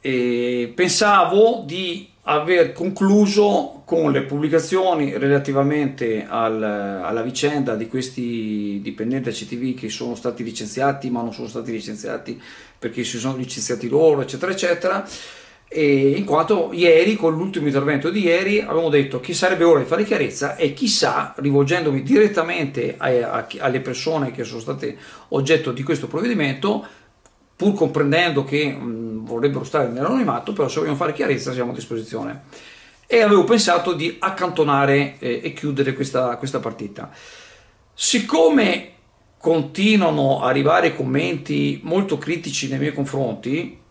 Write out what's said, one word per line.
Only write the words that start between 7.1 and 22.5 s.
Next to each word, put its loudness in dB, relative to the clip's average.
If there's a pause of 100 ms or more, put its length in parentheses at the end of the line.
vicenda -2
di -6
questi -6
dipendenti -4
A -6
C -10
T -10
V -4
che -10
sono -8
stati -6
licenziati, -4
ma -4
non -8
sono -10
stati -10
licenziati -10 (400)
perché -8
si -6
sono -4
licenziati -6
loro, 4
eccetera, -4
eccetera. -2 (600)
E 4
in 0
quanto 2
ieri, 6
con 2
l'ultimo -2
intervento 0
di 0
ieri, 2
avevamo 0
detto 2
che -6
sarebbe 2
ora 8
di -2
fare 0
chiarezza -2
e 0
chissà, 0
rivolgendomi 2
direttamente 2